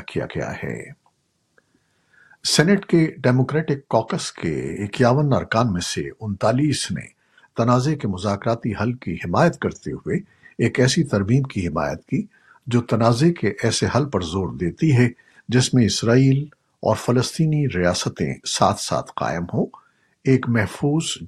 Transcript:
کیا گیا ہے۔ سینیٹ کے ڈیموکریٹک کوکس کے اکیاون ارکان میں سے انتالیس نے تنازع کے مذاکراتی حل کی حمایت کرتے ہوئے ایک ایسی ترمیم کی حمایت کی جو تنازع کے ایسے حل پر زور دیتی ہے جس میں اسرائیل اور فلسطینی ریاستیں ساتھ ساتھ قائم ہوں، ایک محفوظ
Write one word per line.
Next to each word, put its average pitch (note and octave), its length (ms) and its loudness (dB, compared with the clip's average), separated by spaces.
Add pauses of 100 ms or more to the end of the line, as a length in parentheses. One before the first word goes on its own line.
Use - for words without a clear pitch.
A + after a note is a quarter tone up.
کیا C2+ 180 -6
گیا - 280 -8 (120)
ہے۔ A#1 200 -8 (1600)
سینیٹ G3 420 2
کے D#3+ 320 2
ڈیموکریٹک C3+ 720 0
کوکس - 440 -2
کے D2+ 520 -6
اکیاون B2+ 480 2
ارکان A2 400 0
میں F2 80 -2
سے D2 280 -6 (120)
انتالیس A2+ 680 -2
نے C#2 160 -8 (500)
تنازع B2 380 2
کے C3 140 -4
مذاکراتی G2+ 720 -4
حل A#2+ 120 0
کی F#2 220 -8
حمایت A#2+ 440 0
کرتے - 340 -6
ہوئے - 240 -4 (420)
ایک A#2 220 2
ایسی C3 240 4
ترمیم A2 380 2
کی G2 260 -4
حمایت D2+ 360 -4
کی - 220 -4 (400)
جو A#2+ 140 2
تنازع A#2+ 600 4
کے G2+ 120 0 (100)
ایسے A2 240 0 (100)
حل C#3 120 0
پر F#2+ 120 -2
زور F2+ 280 -4
دیتی F2+ 480 0
ہے B2 120 6 (400)
جس B2+ 260 2
میں B2 100 4
اسرائیل C3 600 2 (380)
اور G#2+ 140 2
فلسطینی D3 720 0
ریاستیں F2 680 -2 (120)
ساتھ - 340 2
ساتھ - 360 -4
قائم D#2+ 280 -4
ہوں، A2+ 220 -2 (580)
ایک C3 240 2
محفوظ C#3+ 560 0 (240)